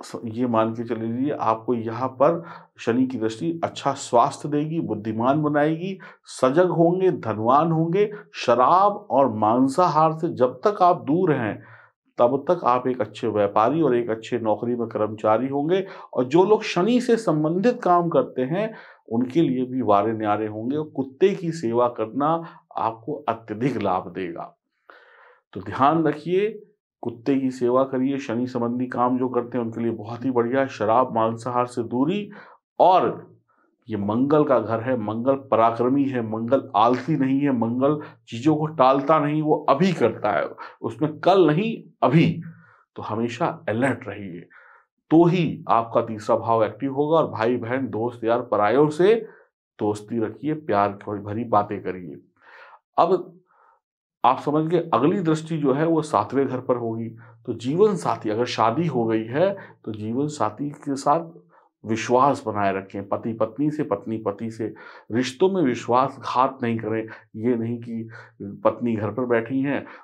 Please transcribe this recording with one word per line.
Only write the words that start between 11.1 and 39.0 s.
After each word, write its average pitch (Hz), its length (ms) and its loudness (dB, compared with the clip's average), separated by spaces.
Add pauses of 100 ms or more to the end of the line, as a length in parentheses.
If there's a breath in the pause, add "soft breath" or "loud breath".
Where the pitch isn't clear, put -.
हैं, 110 300 -2 (540 loud breath)
तब 131 340 2
तक 170 120 0
आप 123 240 2
एक 123 140 -2
अच्छे - 260 -6
व्यापारी 107 540 2
और 131 140 2
एक 117 140 -2
अच्छे 113 300 -4
नौकरी 113 360 -2
में 113 120 -4
कर्मचारी 110 600 0
होंगे। 156 380 -2 (280 loud breath)
और 131 100 0
जो 160 220 4
लोग 208 180 2
शनि 226 380 2
से 233 160 2
संबंधित 180 640 0
काम 175 260 4
करते 135 320 0
हैं, 185 320 -2 (380 loud breath)
उनके 127 300 0
लिए 127 240 0
भी 127 160 -4
वारे 104 320 2
न्यारे 107 340 -2
होंगे। 110 300 -6
और 156 180 -6
कुत्ते 180 400 0
की 170 160 -4
सेवा 120 360 0
करना 131 560 -2 (340 loud breath)
आपको 113 360 -4
अत्यधिक 113 680 -4
लाभ 92 340 -2
देगा। 90 420 -10 (960 soft breath)
तो 101 80 -10
ध्यान 139 420 2
रखिए, 185 640 -2 (340)
कुत्ते - 340 -2
की 135 160 0
सेवा 127 320 2
करिए। 135 340 -2
शनि 123 300 -4
संबंधी 123 380 -4
काम 123 320 0
जो 127 120 -2
करते 123 280 -4
हैं, 117 80 -2
उनके 113 160 -6
लिए 117 100 -2
बहुत 110 340 -10
ही 135 60 0
बढ़िया 120 280 0
है। 135 80 0
शराब, 113 480 0
मांसाहार 113 500 -2
से 120 180 -6
दूरी। 151 460 -2 (500 loud breath)
और 151 520 4 (580)
ये 110 80 -4
मंगल 127 460 2
का 135 160 4
घर 110 200 -2
है, 123 200 -2
मंगल 117 360 -2
पराक्रमी 120 680 2
है, 120 280 -2
मंगल 117 440 0
आलसी 127 420 2
नहीं 131 220 0
है, 143 120 2
मंगल 127 480 0 (280 loud breath)
चीज़ों 131 280 0
को 151 100 -2
टालता 139 540 4